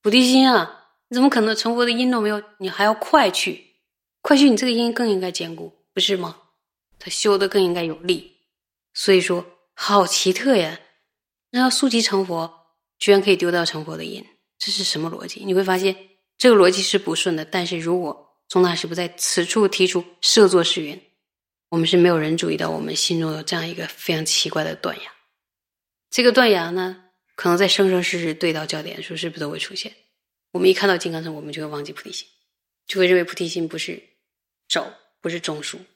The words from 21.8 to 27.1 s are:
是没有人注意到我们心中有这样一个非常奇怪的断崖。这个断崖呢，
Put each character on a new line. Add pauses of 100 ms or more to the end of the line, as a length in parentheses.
是
没
有
人
注
意
到
我
们
心
中
有
这
样
一
个
非
常
奇
怪
的
断
崖。 (1000)
这
个
断
崖
呢， (300)